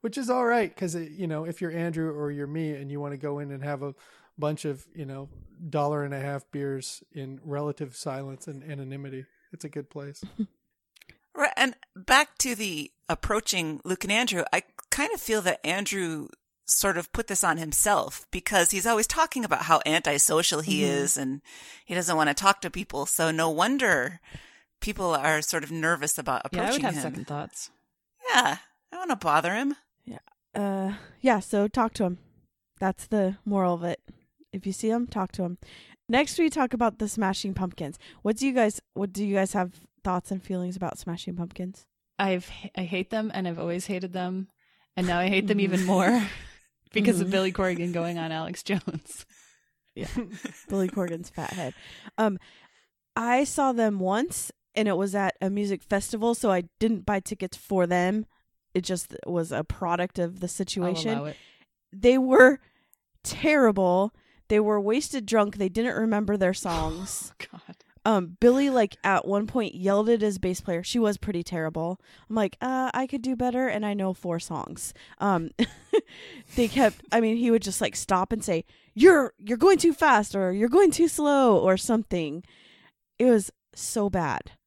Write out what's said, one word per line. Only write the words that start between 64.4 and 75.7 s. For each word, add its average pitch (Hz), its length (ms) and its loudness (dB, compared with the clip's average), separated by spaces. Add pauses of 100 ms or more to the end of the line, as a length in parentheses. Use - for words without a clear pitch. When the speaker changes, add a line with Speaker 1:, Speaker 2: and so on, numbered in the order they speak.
Speaker 3:
They 214 100 4
were 208 220 0
wasted 233 440 -2
drunk. 208 320 2
They 190 120 -2
didn't 226 260 -2
remember 208 420 0
their 190 160 2
songs. 170 840 -6
Speaker 4:
<laughs> - 60 -14 (100)
Oh, 175 140 -20
God. 175 80 -20 (300)
Speaker 3:
Um, 185 360 2
Billy, 262 280 8
like, 240 360 2
at 196 200 4
one 202 220 0
point 226 280 -2
yelled 196 340 2
at 233 120 6
his 208 160 0
bass 185 220 -2
player. 175 240 -4
She - 160 -2
was 208 180 2
pretty 175 240 -4
terrible. 165 600 -4 (280)
I'm 220 60 -6
like, 208 240 0
"Uh, 262 340 -2
I 262 140 -2
could 269 140 -6
do 254 160 -2
better, 247 320 0
and 208 160 -2
I 208 80 -2
know 190 200 -2
four 170 280 -4
songs." - 520 -8 (260)
Um, 175 320 0 (520)